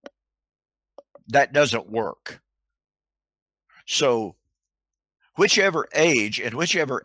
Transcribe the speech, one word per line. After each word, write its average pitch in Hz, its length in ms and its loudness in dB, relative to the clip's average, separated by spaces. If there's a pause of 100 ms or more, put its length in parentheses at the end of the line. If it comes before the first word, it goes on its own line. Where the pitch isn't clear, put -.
(1300)
That 135 260 0
doesn't 117 360 0
work. 107 520 -8 (1400)
So 117 500 0 (1000)
whichever 190 580 2
age, 123 460 2
in 113 160 -6
whichever 147 500 -2